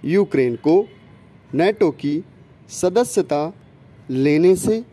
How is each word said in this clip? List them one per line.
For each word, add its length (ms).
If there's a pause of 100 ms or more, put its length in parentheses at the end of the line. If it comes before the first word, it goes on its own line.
यूक्रेन 520
को 320 (640)
nato 460
की 240 (440)
सदस्यता 880 (560)
लेने 460
से 360